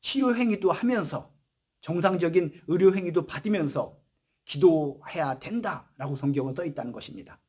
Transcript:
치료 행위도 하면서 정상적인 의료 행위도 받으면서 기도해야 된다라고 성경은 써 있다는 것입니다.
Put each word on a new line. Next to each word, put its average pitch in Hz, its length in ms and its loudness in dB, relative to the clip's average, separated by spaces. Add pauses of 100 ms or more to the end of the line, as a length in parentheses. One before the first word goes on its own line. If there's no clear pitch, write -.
치료 262 320 0
행위도 214 380 2
하면서 196 600 -2 (480)
정상적인 175 840 0
의료 185 280 6
행위도 175 300 -2
받으면서 151 720 -4 (480)
기도해야 147 960 2
된다라고 165 760 -8
성경은 139 400 -2
써 175 100 -6
있다는 131 260 -8
것입니다. - 580 -16